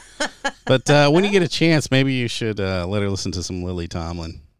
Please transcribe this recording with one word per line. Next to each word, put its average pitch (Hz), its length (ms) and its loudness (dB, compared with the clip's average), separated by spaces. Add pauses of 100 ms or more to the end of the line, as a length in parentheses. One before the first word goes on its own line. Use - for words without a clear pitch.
(640)
But, 131 240 0
uh, 147 220 6
when 175 140 4
you 208 60 0
get 196 120 4
a 160 60 0
chance, 160 420 2
maybe 135 240 2
you 123 140 -2
should, 107 320 -4
uh, 95 260 -2
let 101 160 0
her 101 80 0
listen 95 220 -4
to 87 100 -6
some 90 220 -6
Lily 87 240 -6
Tomlin. 82 520 -8 (200)